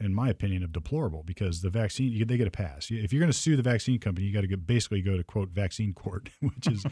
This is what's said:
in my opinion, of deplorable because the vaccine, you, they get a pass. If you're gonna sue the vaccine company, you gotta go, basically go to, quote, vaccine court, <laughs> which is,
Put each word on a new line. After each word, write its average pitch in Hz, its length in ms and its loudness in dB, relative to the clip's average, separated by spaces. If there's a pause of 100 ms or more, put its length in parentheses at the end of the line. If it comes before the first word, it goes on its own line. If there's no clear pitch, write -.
in 101 140 0
my 120 160 2
opinion, 92 320 0
of 85 100 -4
deplorable 85 500 -4
because 87 380 -2
the 95 80 0
vaccine, 113 420 0
you, 113 140 2
they 120 140 0
get 117 100 4
a - 20 0
pass. 76 400 -6
If 107 220 -2
you're 143 80 2
gonna 165 140 4
sue 156 220 4
the 127 60 4
vaccine 120 360 2
company, 95 280 0
you 98 60 0
gotta 101 140 2
go, 95 100 0
basically 98 460 0
go 95 160 2
to, 87 60 0
quote, 95 260 -2
vaccine 98 420 -2
court, - 420 -8
<laughs> - 60 -14
which - 260 -2
is, 104 260 0